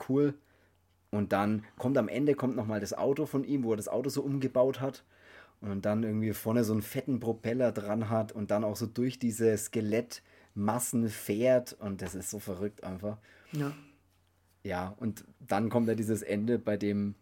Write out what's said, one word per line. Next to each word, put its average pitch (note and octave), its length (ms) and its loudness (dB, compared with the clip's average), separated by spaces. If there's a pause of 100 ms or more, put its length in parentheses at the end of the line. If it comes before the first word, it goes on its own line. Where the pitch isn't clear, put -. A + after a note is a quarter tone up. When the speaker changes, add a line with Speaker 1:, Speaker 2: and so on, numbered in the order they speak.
Speaker 1:
cool. C#3 240 4 (760)
Und G#2 220 0
dann G#2 300 2 (140)
kommt C3+ 200 2
am A2+ 100 2
Ende, C#3+ 280 2
kommt C3 200 0
noch A2+ 120 -2
mal G#2+ 120 0
das G2+ 140 -4
Auto C#3 320 2
von C3+ 180 0
ihm, C3+ 200 0
wo A2+ 100 2
er G#2 40 0
das G#2 100 -6
Auto B2+ 220 0
so C#3 120 -2
umgebaut C3 580 2
hat C3+ 240 -6 (580)
und G2 240 -4
dann G#2+ 180 2
irgendwie G#2+ 300 0
vorne A2+ 300 2
so G#2+ 100 2
einen G#2+ 100 0
fetten C3 360 -2
Propeller A#2 520 0
dran G#2+ 380 -2
hat A2 220 0
und G#2 200 -4
dann G#2+ 120 2
auch G#2+ 120 0
so A#2 100 -2
durch B2 340 -2
diese A2+ 380 4
Skelettmassen A2 1500 -2
fährt B2 640 2
und G2 280 -6
das F2+ 140 -6
ist G2 140 -8
so G#2+ 100 -6
verrückt G2+ 440 -6
einfach. G2+ 340 -6 (360)
Speaker 2:
Ja. D3 200 -2 (880)
Speaker 1:
Ja, F#2 360 -4
und A2 240 -6 (160)
dann G#2+ 300 0
kommt A#2 180 2
ja A2+ 80 2
dieses G#2+ 260 0
Ende, G#2+ 380 0
bei G#2 180 -2
dem G2+ 440 0